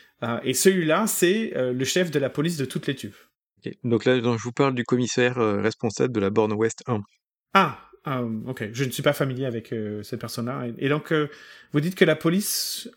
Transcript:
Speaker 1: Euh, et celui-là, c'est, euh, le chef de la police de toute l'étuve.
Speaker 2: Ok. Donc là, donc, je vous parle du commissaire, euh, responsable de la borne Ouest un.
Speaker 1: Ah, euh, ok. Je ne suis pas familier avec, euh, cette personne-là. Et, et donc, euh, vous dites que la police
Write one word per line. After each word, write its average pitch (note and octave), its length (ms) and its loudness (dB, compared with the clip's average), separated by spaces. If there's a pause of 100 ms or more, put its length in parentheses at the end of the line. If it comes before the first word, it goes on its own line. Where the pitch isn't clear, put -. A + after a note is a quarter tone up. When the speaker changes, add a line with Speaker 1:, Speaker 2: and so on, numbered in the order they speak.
(220)
Speaker 1:
Euh, A#2 200 -2
et C3 100 0
celui-là, F#3 540 4
c'est, G#3 500 0
euh, B2+ 160 0
le C3 120 -2
chef F3+ 260 0
de D3 80 0
la C3+ 100 0
police D#3+ 300 -2
de C3+ 80 -2
toute - 220 -6
l'étuve. A2 280 -8 (480)
Speaker 2:
Ok. - 80 -8 (120)
Donc A#2 200 2
là, B2+ 160 6
donc, A#2 180 2
je G2+ 40 -6
vous A#2+ 100 -6
parle C#3 220 2
du A#2+ 100 -2
commissaire, B2 540 2
euh, G#2 240 2
responsable A#2 500 0
de A2 80 0
la G2 80 2
borne G#2+ 240 2
Ouest A2 360 0
un. A2+ 120 -2 (540)
Speaker 1:
Ah, E3 240 4 (300)
euh, B2+ 200 -2 (180)
ok. A#2 260 -6
Je B2+ 120 -2
ne B2+ 60 -2
suis C#3 120 -6
pas C#3+ 120 4
familier C3+ 320 -2
avec, A#2 260 -6
euh, G#2+ 300 -4
cette A2+ 180 -10
personne-là. B2 460 -6
Et, A#2 200 -4
et - 40 2
donc, D3 220 -2
euh, D3+ 160 0 (440)
vous C#3+ 80 2
dites F3+ 140 -2
que F#3 100 6
la D#3 120 6
police - 800 -2